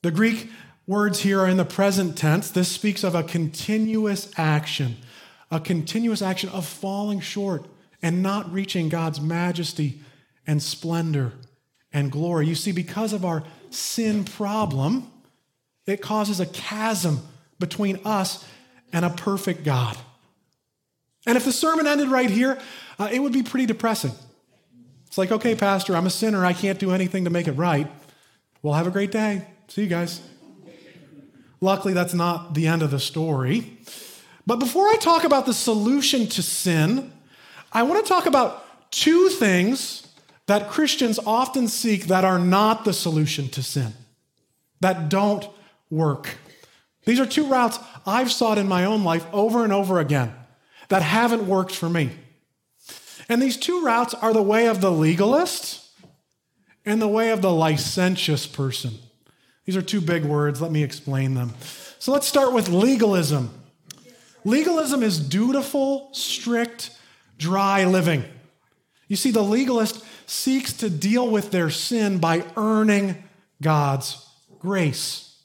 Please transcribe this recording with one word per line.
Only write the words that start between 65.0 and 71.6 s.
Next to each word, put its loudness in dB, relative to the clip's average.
is 2
dutiful, 0
strict, -4
dry 2
living. 2
You -2
see, 0
the 2
legalist 0
seeks -2
to -4
deal 0
with 0
their 2